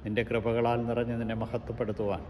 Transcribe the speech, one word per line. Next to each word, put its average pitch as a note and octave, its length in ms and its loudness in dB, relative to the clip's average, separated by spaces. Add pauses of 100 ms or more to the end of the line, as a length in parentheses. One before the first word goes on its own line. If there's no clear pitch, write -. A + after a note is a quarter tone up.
നിൻ്റെ G#2+ 260 0
കൃപകളാൽ A#2 500 2 (100)
നിറഞ്ഞ് A#2+ 320 0
നിന്നെ A2+ 220 -2
മഹത്വപ്പെടുത്തുവാൻ G#2+ 880 -2